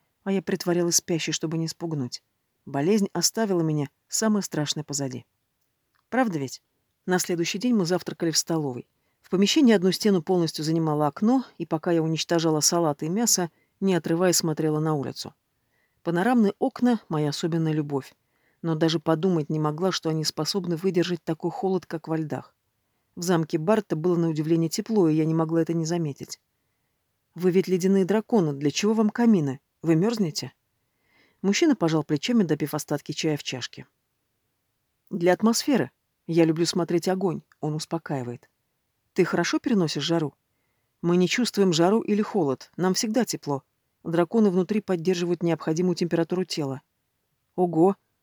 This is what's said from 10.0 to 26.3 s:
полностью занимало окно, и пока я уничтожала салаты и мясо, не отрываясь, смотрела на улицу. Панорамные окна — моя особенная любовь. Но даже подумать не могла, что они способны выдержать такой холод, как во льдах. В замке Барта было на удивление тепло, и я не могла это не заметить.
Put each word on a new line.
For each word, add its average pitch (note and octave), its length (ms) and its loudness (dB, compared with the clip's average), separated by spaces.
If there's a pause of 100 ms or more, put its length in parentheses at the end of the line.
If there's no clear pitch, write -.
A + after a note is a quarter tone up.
полностью E3 420 0
занимало D#3 400 0
окно, G#3 400 0 (140)
и E3+ 60 -8
пока E3 260 -2
я E3 100 2
уничтожала D#3+ 600 0
салаты D#3+ 440 0
и D#3 40 -4
мясо, F#3 420 0 (280)
не F#3+ 140 2
отрываясь, E3+ 440 2
смотрела D#3 420 0
на D#3 160 0
улицу. B2+ 400 -8 (680)
Панорамные G3 540 2
окна — B3 420 0 (100)
моя D3+ 200 0
особенная D#3+ 440 -2
любовь. C#3+ 420 -4 (480)
Но E3 120 0
даже D#3+ 240 2
подумать D#3+ 500 0
не D#3 100 -2
могла, D3+ 320 0
что - 180 -4
они D#3+ 140 -2
способны F3 520 -4
выдержать F3 480 -2
такой E3+ 280 -4
холод, F#3 340 -2
как - 220 -10
во D#3+ 100 -2
льдах. C#3+ 380 -8 (600)
В F3+ 60 -10
замке E3+ 360 0
Барта F#3+ 380 -2
было E3+ 200 0
на E3 140 2
удивление D#3+ 400 0
тепло, G#3 380 0
и D#3 80 2
я D#3 100 2
не D#3+ 100 0
могла E3 260 0
это E3 120 -2
не E3 120 -2
заметить. D#3+ 560 -6 (960)